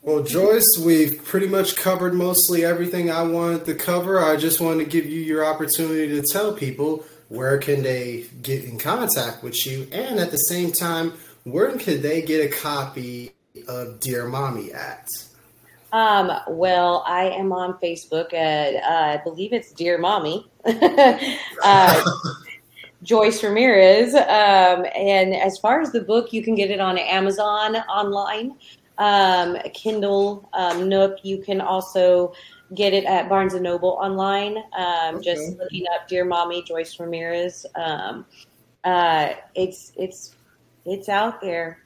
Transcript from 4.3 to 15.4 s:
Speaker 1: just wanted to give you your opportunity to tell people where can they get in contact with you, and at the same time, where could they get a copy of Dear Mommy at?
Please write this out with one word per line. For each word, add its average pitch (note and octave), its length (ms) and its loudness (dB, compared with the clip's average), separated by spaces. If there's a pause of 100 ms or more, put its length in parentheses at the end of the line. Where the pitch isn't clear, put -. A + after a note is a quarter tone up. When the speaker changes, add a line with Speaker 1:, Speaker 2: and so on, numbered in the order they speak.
Speaker 1:
just D#3+ 240 0
wanted D#3+ 240 0
to D3 60 -6
give D#3+ 160 0
you D#3 160 -6
your D#3 240 -2
opportunity D#3 640 -2
to D3 120 -2
tell G3+ 300 -2
people D3 540 -6 (240)
where C3 280 -2
can C#3 260 -2
they B2 420 -6 (160)
get C3+ 240 -6
in A#2 120 -12
contact D3 680 -4
with A#2+ 220 -6
you, C3+ 280 -10
and A3+ 260 -4
at E3+ 100 -2
the D3+ 80 -6
same F3 360 -2
time, E3 400 -4 (320)
where E3+ 320 0
could C#3+ 240 -4
they D#3 200 -2
get D#3 240 -2
a D3 80 -6
copy C3 760 -8 (380)
of B2 320 -10
Dear A#2+ 260 -4
Mommy B2+ 460 -6
at? - 340 -14 (880)